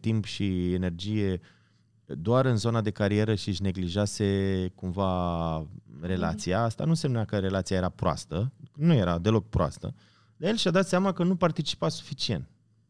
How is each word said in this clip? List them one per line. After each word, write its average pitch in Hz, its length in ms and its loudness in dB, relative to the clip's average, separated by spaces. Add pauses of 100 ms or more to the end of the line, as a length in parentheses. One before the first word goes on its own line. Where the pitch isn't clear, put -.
timp 110 240 0
și 92 480 -2
energie 92 680 -2 (640)
doar 107 400 0
în 123 120 2
zona 117 240 0
de 104 100 0
carieră 104 440 2
și 98 140 -4
își 92 140 -2
neglijase 98 1120 0
cumva 87 920 -2 (340)
relația. 87 600 -2
Asta 117 220 -2
nu 160 60 2
însemna 131 340 0
că 104 140 -2
relația 95 380 0
era 90 120 0
proastă, 87 640 -2 (220)
nu 165 180 4
era 87 260 4
deloc 104 300 2
proastă, - 460 -2 (420)
dar 170 140 -2
el 226 60 0
și-a 190 140 2
dat 185 180 4
seama 185 240 2
că 175 120 0
nu 185 120 4
participa 165 520 0
suficient, 110 600 -4 (420)